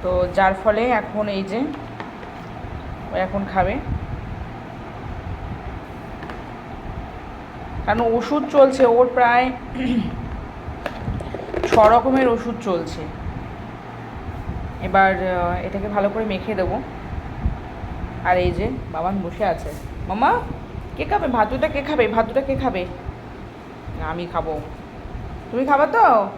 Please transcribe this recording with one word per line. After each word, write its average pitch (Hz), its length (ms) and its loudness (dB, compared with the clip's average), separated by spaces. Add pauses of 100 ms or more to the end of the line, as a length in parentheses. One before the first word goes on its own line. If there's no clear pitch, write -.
তো 180 320 2
যার 190 180 6 (100)
ফলে 220 180 6
এখন 214 460 2
এই 196 160 0
যে 190 160 -2 (1500)
ও 185 40 -4
এখন 185 380 0
খাবে, 190 220 2 (4000)
কারণ 220 160 2
ওষুধ 240 500 2
চলছে 269 340 8
ওর 240 280 8
প্রায় 247 380 6
<clears throat> 254 60 -6 (2000)
ছ - 100 4
রকমের 240 500 8
ওষুধ 233 340 0
চলছে। 170 400 -2 (1800)
এবার, 190 320 6
আহ, 180 520 0
এটাকে 196 220 -2
ভালো 202 220 4
করে 220 160 0
মেখে 208 300 -2
দেবো। 185 260 0 (1400)
আর 180 140 4
এই 180 140 4
যে 190 180 0 (220)
বাবান 175 320 -2
বসে 175 220 -2
আছে। 160 240 -2 (380)
মামা, 269 320 2 (580)
কে 294 80 -2
খাবে 392 220 0
ভাতুটা, 247 400 2
কে 285 140 -2
খাবে 269 260 2
ভাতুটা, 226 340 2
কে 269 140 0
খাবে? 220 300 0 (1160)
আমি 165 320 -4
খাবো। 160 260 -2 (920)
তুমি 254 140 2
খাবে 285 280 6
তো? 269 340 8 (100)